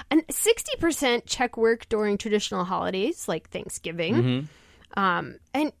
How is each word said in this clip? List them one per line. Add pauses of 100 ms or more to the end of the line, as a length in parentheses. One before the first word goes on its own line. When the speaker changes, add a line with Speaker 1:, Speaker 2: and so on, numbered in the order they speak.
Speaker 1:
an
sixty
percent
check
work
during
traditional
holidays
like
Thanksgiving.
Speaker 2:
Mm-hmm.
Speaker 1:
Um, (160)
and,